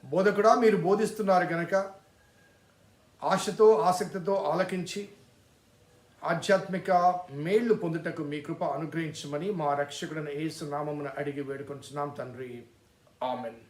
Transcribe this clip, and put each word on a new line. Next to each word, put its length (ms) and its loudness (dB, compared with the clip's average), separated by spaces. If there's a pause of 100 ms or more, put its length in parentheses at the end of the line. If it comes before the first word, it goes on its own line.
బోధకుడా, 500 4
మీరు 220 6
బోధిస్తున్నారు 760 2
గనక 220 -2 (1500)
ఆశతో, 540 6
ఆసక్తితో 580 2
ఆలకించి, 720 -2 (1120)
ఆధ్యాత్మిక 680 0 (400)
మేళ్లు 420 2
పొందుటకు 500 -4
మీ 180 -6
కృప 220 -6
అనుగ్రహించమని 880 -6
మా 220 -2
రక్షకుడైన 560 -6
యేసు 360 -6
నామమున 420 -6 (100)
అడిగి 240 -6
వేడుకొంచున్నాం 680 -8
తండ్రి. 540 -12 (600)
ఆమెన్. 320 -6 (140)